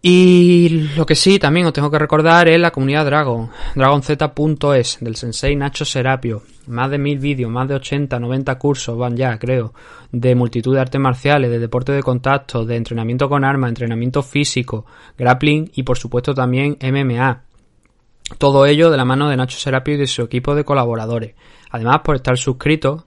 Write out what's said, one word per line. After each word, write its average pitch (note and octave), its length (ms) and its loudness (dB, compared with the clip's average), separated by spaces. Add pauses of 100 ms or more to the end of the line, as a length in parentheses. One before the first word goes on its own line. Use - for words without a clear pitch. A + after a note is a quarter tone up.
Y F3 920 6
lo D#3+ 100 0
que D3+ 100 2
sí, G3 220 4
también E3+ 280 2
os D#3+ 80 0
tengo D3 180 -2
que D3+ 80 0
recordar E3 480 4
es E3 100 6
la E3+ 140 2
comunidad C#3+ 320 -2
Dragon, C3+ 460 -2 (260)
dragon C#3 280 2
z D3 300 -2
punto D3 400 0
es, B2 280 0
del A2+ 160 -8
sensei B2 400 -4
Nacho C#3 260 -4
Serapio. C3 600 -4 (240)
Más B2 220 -4
de C#3+ 80 -2
mil C#3+ 220 -2
vídeos, C3 320 -2
más B2 160 -4
de C#3 80 -2
ochenta, C3+ 460 -4
noventa C3 360 -4
cursos C3+ 400 -4
van A#2+ 200 -4
ya, B2 200 -2
creo, A#2+ 360 -2 (400)
de B2 200 2
multitud B2 400 0
de C3+ 60 2
artes C3 220 -2
marciales, C3 500 0
de A#2 80 -2
deporte B2 320 -4
de C#3 120 -2
contacto, C3 600 -2
de A#2 140 -4
entrenamiento A#2 500 -4
con C#3 160 0
armas, C3+ 240 0
entrenamiento A#2+ 560 -4
físico, B2+ 600 -4 (320)
grappling D3 580 2
y, C3 80 -6
por B2+ 140 -2
supuesto, B2 360 -4
también C3+ 460 -2
M C3+ 220 -2
M B2 180 -2
A. B2+ 240 -2 (960)
Todo C#3 280 6
ello D3 240 6
de D#3 60 4
la C3 80 0
mano C3 240 0
de C#3+ 80 0
Nacho B2+ 220 -4
Serapio C3 380 -2
y - 20 -4
de C#3 100 0
su - 140 -6
equipo B2 340 -2
de D3+ 80 0
colaboradores. A#2 720 -2 (340)
Además, B2 360 0
por D3+ 100 2
estar B2+ 220 -2
suscrito D3 680 -2